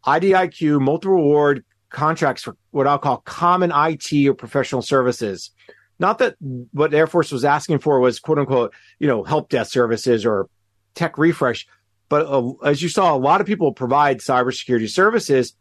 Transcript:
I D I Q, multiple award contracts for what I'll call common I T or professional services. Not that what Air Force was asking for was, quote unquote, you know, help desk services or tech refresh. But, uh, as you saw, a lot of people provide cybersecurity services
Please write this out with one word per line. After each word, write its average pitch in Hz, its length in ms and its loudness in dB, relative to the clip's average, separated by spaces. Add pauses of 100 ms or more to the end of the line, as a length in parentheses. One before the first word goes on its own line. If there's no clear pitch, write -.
I 151 160 2
D 190 140 4
I 185 140 2
Q, 147 320 0
multiple 170 380 0
award 147 480 2 (240)
contracts 151 540 -2
for 110 120 -14 (140)
what 139 160 0
I'll 143 120 2
call 135 200 -2
common 175 540 0
I 151 240 0
T 139 300 0
or 139 60 4
professional 127 480 -4
services. 120 720 -2 (480)
Not 196 200 0
that - 220 -2
what 139 540 -4
Air 156 120 4
Force 160 240 0
was 131 140 -4
asking 143 360 0
for 139 200 2
was, 123 200 2
quote 156 180 -2
unquote, 127 340 0 (260)
you 151 80 -2
know, 113 160 0
help 147 280 -2
desk - 200 -2
services 117 540 0
or 101 240 -2 (460)
tech - 220 -6
refresh. 151 500 0 (440)
But, 147 160 2
uh, 135 260 -2 (120)
as 147 180 0
you 170 80 -2
saw, 180 240 2
a - 20 0
lot 147 240 2
of 190 60 -2
people 185 260 -2
provide 135 460 0
cybersecurity 123 720 -2
services 180 720 2